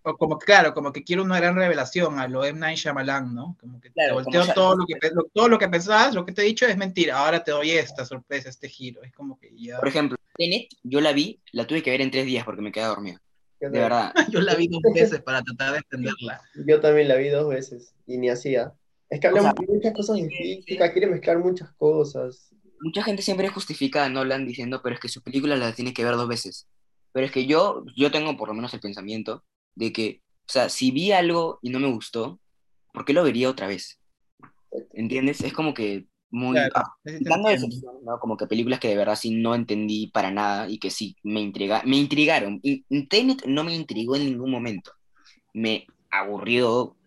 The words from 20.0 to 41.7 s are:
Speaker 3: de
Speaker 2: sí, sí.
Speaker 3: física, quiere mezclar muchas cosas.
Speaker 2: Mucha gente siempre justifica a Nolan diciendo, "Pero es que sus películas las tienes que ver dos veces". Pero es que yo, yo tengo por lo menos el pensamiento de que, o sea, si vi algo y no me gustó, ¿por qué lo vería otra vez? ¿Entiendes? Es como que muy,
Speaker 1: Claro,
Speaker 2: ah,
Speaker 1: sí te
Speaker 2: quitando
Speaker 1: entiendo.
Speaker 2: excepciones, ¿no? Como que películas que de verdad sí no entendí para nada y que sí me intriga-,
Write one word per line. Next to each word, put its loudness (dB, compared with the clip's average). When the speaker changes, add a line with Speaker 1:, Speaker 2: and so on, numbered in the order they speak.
Speaker 3:
de -2
Speaker 2:
sí, -
sí. -8
Speaker 3:
física, 2
quiere 2
mezclar 0
muchas -2
cosas. 0
Speaker 2:
Mucha -4
gente -2
siempre 0
justifica -2
a -2
Nolan -2
diciendo, -6
"Pero -2
es -12
que -10
sus -12
películas 0
las -2
tienes -6
que -2
ver 2
dos -2
veces". -8
Pero -2
es -8
que 0
yo, 2
yo 4
tengo -2
por -8
lo -6
menos -8
el -12
pensamiento -8
de -4
que, -4
o -14
sea, 2
si 2
vi 0
algo 2
y -6
no -4
me 0
gustó, -6
¿por -10
qué 2
lo 6
vería 2
otra -4
vez? -10
¿Entiendes? -2
Es -4
como -2
que -4
muy, -2
Speaker 1:
Claro, 2
Speaker 2:
ah, -2
Speaker 1:
sí -12
te -10
Speaker 2:
quitando 2
Speaker 1:
entiendo. 2
Speaker 2:
excepciones, -12
¿no? -6
Como -4
que -6
películas 0
que -2
de 2
verdad 2
sí -4
no 2
entendí -2
para -2
nada 0
y -6
que -6
sí -8
me -2
intriga-, -2